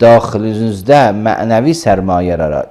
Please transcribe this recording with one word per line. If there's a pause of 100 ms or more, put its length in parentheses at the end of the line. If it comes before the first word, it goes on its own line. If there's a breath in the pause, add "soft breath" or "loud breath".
daxilinizdə
mənəvi
sərmayə
yara-,